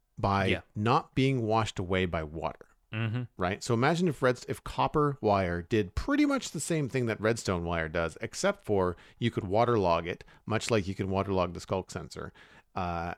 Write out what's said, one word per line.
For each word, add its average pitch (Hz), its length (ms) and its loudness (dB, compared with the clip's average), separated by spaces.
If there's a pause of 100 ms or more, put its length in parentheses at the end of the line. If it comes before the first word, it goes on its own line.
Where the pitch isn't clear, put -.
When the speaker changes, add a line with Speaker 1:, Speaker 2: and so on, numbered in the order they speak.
(180)
Speaker 1:
by 98 280 2
Speaker 2:
Yeah. 92 160 2 (140)
Speaker 1:
not 117 400 0
being 131 300 2
washed 110 340 0
away 92 260 2
by 82 180 -2
water, 78 420 -8 (280)
Speaker 2:
Mm-hmm. 113 280 -2 (160)
Speaker 1:
right? 95 260 -2
So 120 100 0
imagine 160 360 2
if 131 120 -4
reds-, 127 280 2
if - 160 -8
copper 143 560 0
wire 95 400 2
did 104 340 0
pretty 294 300 2
much 277 260 -2
the 165 80 -8
same 151 300 -2
thing 127 160 0
that 104 160 -2
redstone 104 420 0
wire 85 240 -2
does, 82 320 -2
except - 460 -4
for 92 320 2 (200)
you 117 140 0
could 104 140 -4
waterlog 95 640 2
it, - 180 -6 (200)
much - 240 -2
like 104 180 2
you 98 60 -2
can 95 160 -4
waterlog 95 440 0
the 87 80 -10
sculk 95 280 -4
sensor. 78 440 -12 (420)
Uh, 87 420 -4